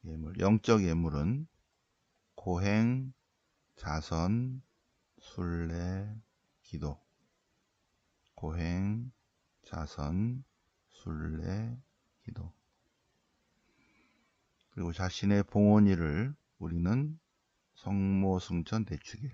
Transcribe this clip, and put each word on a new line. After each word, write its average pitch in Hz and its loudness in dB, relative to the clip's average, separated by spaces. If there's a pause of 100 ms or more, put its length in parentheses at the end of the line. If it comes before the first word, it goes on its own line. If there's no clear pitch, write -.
예물, 80 -8
영적 104 4
예물은 85 0 (880)
고행, 110 0 (600)
자선, 92 -2 (580)
순례, 87 -6 (460)
기도. 73 -8 (1300)
고행, 92 -2 (520)
자선, 82 -4 (460)
순례, 87 -6 (400)
기도. - -12 (2250)
그리고 85 -4
자신의 95 2
봉헌일을 104 6 (240)
우리는 98 -2 (560)
성모 95 0
승천 92 -4
대축일 104 -10